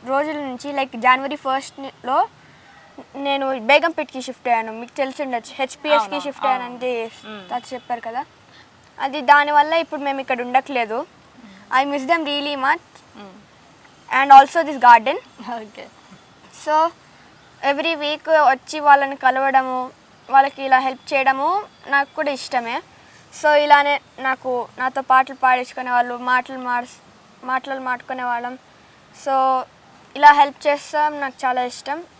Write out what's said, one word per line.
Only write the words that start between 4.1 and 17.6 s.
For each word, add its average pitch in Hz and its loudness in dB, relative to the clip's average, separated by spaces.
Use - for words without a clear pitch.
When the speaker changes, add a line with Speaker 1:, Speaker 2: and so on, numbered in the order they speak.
Speaker 1:
షిఫ్ట్ 254 -10
అయ్యాను. 226 -2
మీకు 240 -16
తెలిసి 269 -6
ఉండొచ్చు, 240 -8
హెచ్పిఎస్కి 294 -2
Speaker 2:
అవును, 294 -8
Speaker 1:
షిఫ్ట్ 277 -10
Speaker 2:
అవును. 254 0
Speaker 1:
అయ్యానంటే 240 -8
Speaker 2:
మ్మ్. 202 -16
Speaker 1:
తాత 247 -10
చెప్పారు 240 -10
కదా. 240 -10
అది 277 -6
దానివల్ల 294 4
ఇప్పుడు 311 -4
మేము 277 -4
ఇక్కడ 262 -6
ఉండట్లేదు. 247 -4
I 277 0
miss 285 -4
them 330 -2
really 285 -6
much. 302 0
Speaker 2:
మ్మ్. 202 -20
Speaker 1:
And 277 12
also 294 0
this 277 -6
garden. 240 6
Speaker 2:
ఓకే. 214 -16
Speaker 1:
So, 311 2